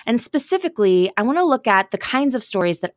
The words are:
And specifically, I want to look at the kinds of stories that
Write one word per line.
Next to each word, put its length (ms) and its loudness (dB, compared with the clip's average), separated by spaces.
And 160 0
specifically, 960 0
I 60 0
want 160 0
to 40 2
look 240 0
at 240 2
the 60 -4
kinds 380 -2
of 80 -4
stories 360 -2
that 160 -8